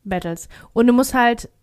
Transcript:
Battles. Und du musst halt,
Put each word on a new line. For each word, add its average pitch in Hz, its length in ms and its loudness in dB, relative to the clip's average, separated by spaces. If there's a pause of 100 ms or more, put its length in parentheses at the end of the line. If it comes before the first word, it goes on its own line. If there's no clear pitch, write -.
Battles. 175 440 -8 (240)
Und 233 140 2
du 240 60 4
musst 254 220 2
halt, 240 360 0 (120)